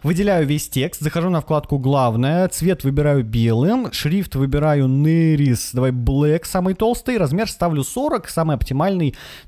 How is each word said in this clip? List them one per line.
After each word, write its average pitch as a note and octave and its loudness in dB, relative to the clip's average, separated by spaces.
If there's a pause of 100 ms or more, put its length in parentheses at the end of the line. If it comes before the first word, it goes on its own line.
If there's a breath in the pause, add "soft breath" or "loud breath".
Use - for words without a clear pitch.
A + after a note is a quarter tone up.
Выделяю E3+ 2
весь D3 -2
текст, C#3 -4
захожу E3 -2
на E3 0
вкладку D3 -2
«Главное», C3+ 2
цвет F3 -2
выбираю C#3 2
белым, A#2 2
шрифт E3+ -2
выбираю C#3 2
Neris, D3 2
давай B2+ 0
Black, C#3 0
самый F#3 -2
толстый, A#3 -2
размер F3+ 0
ставлю D#3+ -2
сорок, C4 -4
самый D#3+ -2
оптимальный D#3 -2 (320 loud breath)